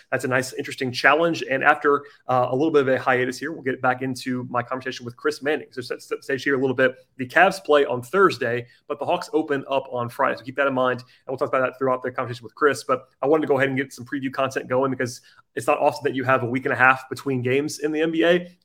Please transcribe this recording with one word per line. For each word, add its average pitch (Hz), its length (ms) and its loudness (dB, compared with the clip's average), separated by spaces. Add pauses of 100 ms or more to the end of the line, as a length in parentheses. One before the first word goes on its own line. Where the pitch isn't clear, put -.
(100)
That's 131 140 -2
a 143 40 -2
nice, 127 260 -2
interesting 135 360 -6
challenge. 151 520 4
And - 200 -2
after, 143 440 4 (200)
uh, 127 240 2
a 131 60 0
little 156 140 2
bit 143 100 4
of 131 80 2
a 131 100 2
hiatus 127 400 0
here, 143 140 -8
we'll 160 80 -12
get 127 220 -4
back 127 180 0
into 127 480 -6
my 123 140 -2
conversation 127 420 -8
with 120 140 -10
Chris 151 240 -4
Manning. 147 300 -2
So 127 100 -10
set, - 180 -10
set - 200 -10
the - 20 -20
stage 135 200 -4
here 143 120 0
a 131 40 0
little 131 160 0
bit. 127 200 2 (240)
The 127 100 -8
Cavs 185 340 2
play 147 220 4
on 123 160 -4
Thursday, 123 640 0 (220)
but 143 100 -6
the 139 60 -6
Hawks 160 300 -2
open 147 360 0
up 135 200 0
on 120 180 -4
Friday. 127 300 0
So - 60 -18
keep 131 120 -12
that 143 100 2
in 139 60 0
mind, 127 280 0
and - 280 -20
we'll 135 80 -6
talk 135 120 -2
about 135 120 0
that 131 160 -2
throughout 127 260 0
the 127 80 -4
conversation 120 340 -8
with 107 100 -18
Chris. 139 300 0
But - 260 -2 (100)
I 135 60 -2
wanted 156 160 4
to 139 60 -4
go 139 100 4
ahead 135 100 4
and 135 80 -2
get 135 160 -4
some 120 140 -16
preview 135 260 -6
content 135 360 -2
going 131 220 2
because 123 300 -6 (340)
it's 127 120 -6
not 147 120 2
often - 260 0
that 131 120 -2
you 131 80 -4
have 123 200 2
a - 20 -2
week 131 180 -4
and 139 80 0
a 120 40 -2
half 127 340 4
between 131 320 -4
games 139 380 -2
in 156 120 -4
the 151 80 -2
N 160 100 0
B 160 140 0
A, 175 400 2